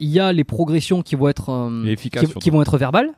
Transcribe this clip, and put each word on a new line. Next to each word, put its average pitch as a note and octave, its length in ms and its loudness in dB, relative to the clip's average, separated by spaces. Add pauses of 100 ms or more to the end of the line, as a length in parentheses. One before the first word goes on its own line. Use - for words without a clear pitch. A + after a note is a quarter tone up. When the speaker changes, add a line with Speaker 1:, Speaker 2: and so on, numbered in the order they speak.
Speaker 1:
il D3+ 80 -2
y D#3 100 2
a F#3+ 140 2
les D#3+ 100 2
progressions D#3+ 600 0
qui - 120 -4
vont C#3+ 140 2
être, C#3 240 -4
euh, A#2 320 -4
Speaker 2:
Et A2 80 0
efficaces, C3 300 -4
Speaker 1:
qui, D#3 80 4
Speaker 2:
surtout. - 120 -10
Speaker 1:
qui F3 60 2
vont D3+ 120 4
être D3 160 2
verbales, E3+ 400 2